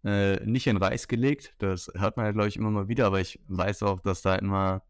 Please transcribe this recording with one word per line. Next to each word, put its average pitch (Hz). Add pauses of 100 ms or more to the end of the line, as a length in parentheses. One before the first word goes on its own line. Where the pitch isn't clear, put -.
äh, 101 (100)
nicht 123
in 110
Reis 95
gelegt. 131
Das 95
hört 101
man 113
ja, 104
glaub 104
ich, 101
immer 110
mal 101
wieder, 113
aber 95
ich -
weiß 95
auch, 98
dass 95
da 95
immer 98